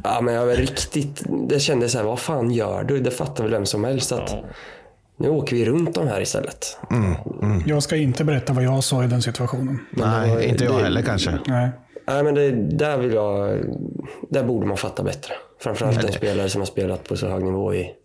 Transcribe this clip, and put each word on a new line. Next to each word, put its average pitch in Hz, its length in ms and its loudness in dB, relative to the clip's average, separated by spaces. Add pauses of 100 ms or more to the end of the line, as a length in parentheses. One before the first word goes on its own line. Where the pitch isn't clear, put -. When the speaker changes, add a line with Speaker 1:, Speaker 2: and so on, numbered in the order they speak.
Speaker 1:
Ja, 117 160 0
men 117 140 2
jag 120 120 2
var 123 80 4
riktigt, 143 680 -2 (260)
det 143 120 2
kändes 120 320 2
så 127 60 0
här, 107 60 0
"Vad 113 140 0
fan 127 320 0
gör 101 340 0
du?" 135 160 2
Det 127 100 2
fattar 147 340 -2
väl 107 80 0
vem 104 140 2
som 107 180 0
helst 127 280 0
att 98 200 -2
Speaker 2:
Ja. 107 120 -6 (720)
Speaker 1:
nu 127 120 0
åker 143 280 2
vi 117 80 2
runt 151 300 2
de 165 140 0
här 101 120 0
istället. - 580 -4 (120)
Speaker 3:
Mm, 101 240 2 (280)
mm. 104 240 2
Speaker 4:
Jag 147 160 2
ska 165 140 -2
inte 147 280 2
berätta 143 280 0
vad 127 120 2
jag 131 200 2
sa 127 200 2
i - 20 4
den 120 160 2
situationen. 127 560 -2 (120)
Speaker 1:
Men 113 200 0
det 110 80 2
Speaker 3:
Nej, 113 160 2
Speaker 1:
var, 113 60 2
Speaker 3:
inte 120 240 2
jag 123 140 2
Speaker 1:
det - 40 4
Speaker 3:
heller 90 200 2
kanske. 98 440 0
Speaker 4:
Nej. 127 240 2 (360)
Speaker 1:
Nej, 139 180 0
men 147 100 2
det, 143 160 4 (260)
där 147 220 2
vill 123 140 2
jag, 104 460 2 (720)
där 135 140 0
borde 117 220 0
man 101 100 0
fatta 98 260 -4
bättre. - 300 -4 (280)
Framförallt 113 360 0
Speaker 3:
Nej, - 100 2
Speaker 1:
en 104 60 0
Speaker 3:
det - 60 -2
Speaker 1:
spelare 98 300 0
som 101 120 0
har 95 60 -2
spelat 95 420 -2
på - 80 -2
så 98 120 -2
hög 92 160 -2
nivå 95 300 0
i 92 160 -2 (140)